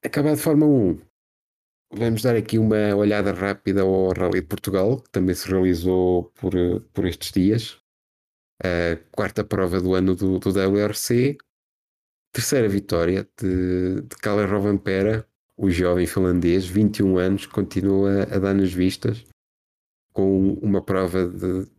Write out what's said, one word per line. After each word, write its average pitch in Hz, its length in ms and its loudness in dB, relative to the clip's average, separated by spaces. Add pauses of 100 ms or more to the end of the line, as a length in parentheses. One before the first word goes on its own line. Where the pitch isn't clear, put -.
Acabado 151 340 0
de 147 60 -4
Fórmula 151 300 4
um, 95 300 2 (880)
vamos 113 300 -2
dar 120 140 2
aqui 113 240 0
uma 107 360 2
olhada 104 380 2
rápida 98 480 -2
ao 92 320 2
Rally 90 260 0
de - 80 -8
Portugal, 101 540 -2
que - 80 -20
também 92 260 0
se - 140 -12
realizou 90 760 2 (100)
por, 92 180 -6 (400)
por 95 120 -4
estes - 260 -8
dias. 107 460 0 (840)
A 85 320 -2 (160)
quarta 104 320 -4
prova 92 380 -2
do 92 140 0
ano 92 200 2
do, 92 240 -2
do 98 140 -2
W 98 260 0
R 104 140 -2
C. 127 440 -2 (920)
Terceira 120 380 0
vitória 95 580 -2 (100)
de, 92 640 -2
de - 160 -16
Kalle 104 280 0
Rovanperä, 101 800 0 (320)
o 98 140 2
jovem 87 340 2
finlandês, 90 640 0
vinte 104 320 0
e 104 40 2
um 95 140 2
anos, 95 300 0
continua 98 760 0
a 98 140 -4
dar 98 160 0
nas 98 180 2
vistas 92 540 -2 (880)
com 95 420 2
uma 98 280 0
prova 92 440 0
de 92 380 -4 (140)